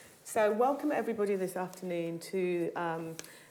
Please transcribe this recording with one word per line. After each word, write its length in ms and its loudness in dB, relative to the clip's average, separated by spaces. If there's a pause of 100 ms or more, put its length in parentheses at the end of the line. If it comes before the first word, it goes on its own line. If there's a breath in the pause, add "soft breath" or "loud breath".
(240 loud breath)
so 260 4
welcome 420 2
everybody 440 0
this 200 -2
afternoon 640 -4
to, 540 0
um, 400 -4 (360 loud breath)